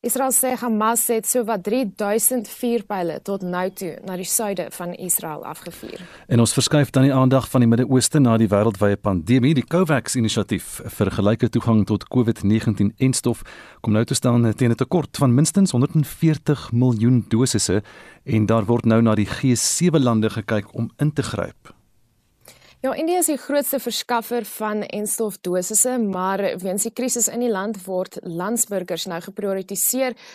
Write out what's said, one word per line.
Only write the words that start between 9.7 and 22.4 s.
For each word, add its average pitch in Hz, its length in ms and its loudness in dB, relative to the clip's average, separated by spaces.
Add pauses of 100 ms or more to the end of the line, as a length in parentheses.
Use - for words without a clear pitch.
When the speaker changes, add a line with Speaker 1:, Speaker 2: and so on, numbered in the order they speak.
Speaker 2:
inisiatief 110 680 -2
vir - 260 0
gelyke 107 380 2
toegang 113 380 2
tot 104 220 -2
covid 113 360 0
negentien 104 540 2
enstof 123 440 0 (380)
kom 110 120 0
nou 107 120 4
te 135 100 -4
staan 120 400 2
teen 123 160 2
'n 117 40 2
tekort 147 420 -2
van 127 180 4
minstens 175 380 4
honderdveertig 147 1000 0
miljoen 120 560 4
dosisse 110 540 2 (420)
en 110 220 0
daar 110 180 2
word 117 200 0
nou 110 180 4
na 110 120 4
die 104 120 2
G 127 300 0
sewe 165 420 0
lande 113 320 2
gekyk 107 440 -4
om 117 240 -6
in 151 140 0
te - 100 -4
gryp. - 520 -8 (1040)